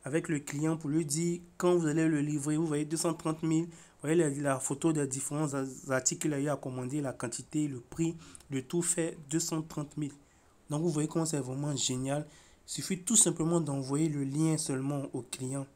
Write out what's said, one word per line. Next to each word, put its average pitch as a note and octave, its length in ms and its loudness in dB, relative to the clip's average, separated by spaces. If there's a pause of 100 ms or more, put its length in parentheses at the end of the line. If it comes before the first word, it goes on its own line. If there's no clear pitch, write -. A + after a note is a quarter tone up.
avec D#3 240 0
le D3 100 2
client D#3 380 -2
pour D#3 120 -4
lui D#3+ 160 2
dire E3+ 360 0 (160)
quand F3+ 180 6
vous E3+ 100 4
allez D#3 220 4
le D3 140 4
livrer. D3 340 0
Vous E3 100 2
voyez, D3+ 200 0
deux D#3 100 -4
cent D#3+ 180 0
trente D#3+ 300 -4
mille. D#3+ 220 4
Vous - 420 -12
voyez D#3+ 80 4
la, E3 140 6
la C#3 300 0
photo D#3+ 340 0
des D3 120 2
différents C#3 480 -2
a-, C3+ 380 -4
articles C3 300 2
qu'il D3+ 120 0
a C#3 60 0
eu C#3+ 80 0
à C#3+ 80 2
commander, B2+ 460 -4
la C3 100 -2
quantité, C3 560 -2
le C3 140 -6
prix, E3 340 -2 (340)
le C3+ 120 -2
tout F3 200 -2
fait E3 360 0 (120)
deux E3 120 2
cent D#3+ 200 -2
trente D3+ 360 -8
mille. D3 160 -4 (560)
Donc, D3+ 120 0
vous F3 80 2
voyez D3+ 200 2
comment E3 160 0
c'est D3+ 140 0
vraiment C3+ 360 -2
génial. C3+ 500 0 (420)
Il - 40 -10
suffit F3+ 320 -4
tout A3+ 140 2
simplement E3 420 4
d'envoyer C#3+ 480 0
le C#3+ 160 0
lien D3+ 340 2
seulement C#3 540 -2
au B2+ 120 -6
client. C3+ 520 -6